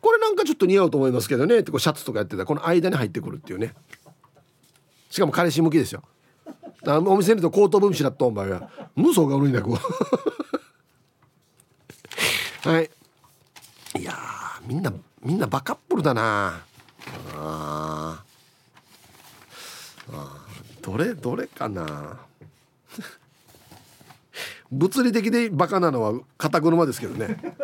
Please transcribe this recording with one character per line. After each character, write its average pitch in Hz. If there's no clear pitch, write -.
こ 453
れ 453
な 440
ん 403
か 392
ち 302
ょ -
っ -
と 190
似 190
合 190
う 156
と 151
思 135
い 127
ま 123
す -
け 135
ど 135
ね」 226
っ 170
て、 -
こ 143
う -
シ 170
ャ -
ツ -
と 127
か 107
や 104
っ -
て 101
た、 92
こ 147
の 151
間 175
に -
入 117
っ -
て -
く -
る -
っ -
て -
い -
う 95
ね。 113
し -
か 190
も 143
彼 170
氏 151
向 160
き 160
で 120
す -
よ。 -
あ、 147
お 190
店 202
に 214
い 165
る 165
と -
後 196
頭 202
部 202
見 165
し 147
ら 135
っ -
と、 131
お 117
前 98
は。 90
無 269
双 208
が 139
お -
る 143
ん 127
だ、 113
こ 117
う。 -
<laughs> 160
は 165
い。 156
い -
や -
ー、 -
み 123
ん 180
な、 139
み 151
ん 214
な -
バ 135
カ -
ッ -
プ 359
ル 165
だ 143
な。 101
あ 78
ー。 -
あ 71
ー、 -
ど 98
れ、 214
ど 139
れ -
か -
な。 147
<laughs> -
物 185
理 240
的 214
で 233
バ 170
カ 196
な 170
の 123
は 107
肩 156
車 165
で 131
す -
け 120
ど -
ね。 -